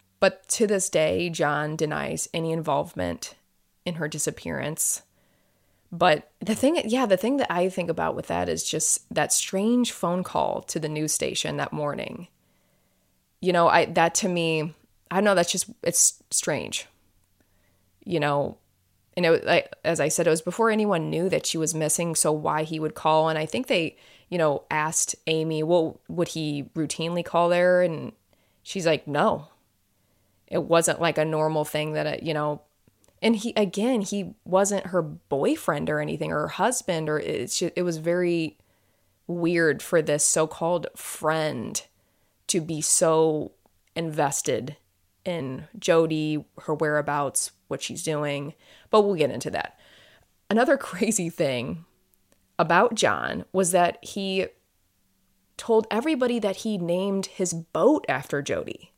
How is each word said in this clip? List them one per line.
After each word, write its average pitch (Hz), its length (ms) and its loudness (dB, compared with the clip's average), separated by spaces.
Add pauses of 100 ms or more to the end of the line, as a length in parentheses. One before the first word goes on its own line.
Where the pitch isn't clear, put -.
(180)
but - 300 0
to - 180 2
this 196 240 0
day, 175 400 2
John 151 460 -2
denies 151 580 -4
any 165 180 -2
involvement 151 840 -4 (500)
in 180 80 -4
her 156 140 -6
disappearance. 151 920 -6 (920)
But 170 380 2 (100)
the 202 140 -2
thing, 302 300 2
yeah, 247 220 0
the 202 100 4
thing 269 220 0
that 254 120 -2
I 180 180 0
think 180 220 -4
about 165 240 -2
with - 120 -8
that 90 220 -2
is 82 200 -4
just - 440 -2
that 151 200 0
strange 226 580 0
phone 180 320 -2
call - 400 -2
to - 160 -8
the 156 100 -4
news 151 240 -2
station 147 440 -2
that 143 160 -6
morning. 151 560 -6 (1120)
You 180 120 2
know, 170 160 4
I, - 180 6
that 165 300 2
to 196 120 0
me, 165 460 0 (360)
I 170 60 -6
don't 196 80 4
know, 208 100 4
that's 175 160 4
just, - 160 -4 (160)
it's - 480 2
strange. - 560 -4 (1160)
You 175 160 -2
know, 143 380 0 (580)
and 180 100 2
it 165 40 8
was, 165 120 6
like, - 320 2 (100)
as 165 140 2
I 147 80 2
said, 165 220 0
it - 20 6
was 160 120 2
before 226 280 0
anyone 202 400 0
knew 165 180 0
that 156 160 0
she - 140 -2
was 156 160 0
missing, 160 400 -2
so 160 160 2
why 156 320 0
he 160 160 -6
would 156 160 -4
call. 156 340 4
And 160 80 0
I 156 80 -2
think 226 220 -4
they, 170 300 0 (320)
you 180 100 -2
know, 156 320 2
asked 156 460 -2 (100)
Amy, 160 380 0
"Well, 160 420 2
would 165 220 -2
he 147 380 -6 (100)
routinely 165 480 -4
call 170 240 2
there?" 180 340 4
And 151 300 -2 (500)
she's 185 240 -6
like, 156 220 2
"No." 151 400 0 (960)
It 170 160 -2
wasn't, 165 380 4
like, 147 180 0
a 156 60 2
normal 156 400 0
thing 151 300 -4
that, 151 120 -2
it, 147 160 -4
you 160 100 -4
know, 151 300 -4 (580)
and 226 160 4
he, 214 200 -6
again, 214 440 0
he 196 340 -4 (100)
wasn't 196 420 2
her 180 160 0
boyfriend 160 880 -2
or 151 100 0
anything, 156 320 -4
or 151 100 -2
her - 60 -4
husband, 180 600 -2
or 151 100 0
it's - 400 -4
ju-, 175 160 -2
it - 80 -2
was 175 160 -2
very 170 580 0 (680)
weird 170 560 2
for 170 180 2
this 151 240 0
so-called 165 600 0 (100)
friend 156 880 -4 (600)
to 185 140 0
be 156 200 -4
so 160 720 2 (420)
invested 147 840 -2 (480)
in 151 440 -6 (100)
Jodi, 160 680 2 (180)
her 160 120 -4
whereabouts, 147 760 0 (180)
what 143 140 -6
she's - 200 -8
doing, 147 520 -4 (340)
but 214 140 6
we'll 202 120 2
get 156 160 2
into - 200 -6
that. - 280 -6 (720)
Another 254 280 4
<laughs> - 20 -12
crazy 196 500 -2
thing 151 560 -4 (760)
about 175 360 4
John 104 580 0
was 185 180 2
that 175 320 4
he 190 440 -4 (1080)
told 220 340 2
everybody 247 480 0
that 202 180 -2
he 214 220 -4
named 185 480 0
his - 260 -4
boat 170 560 2
after 139 340 -4
Jodi. - 560 -6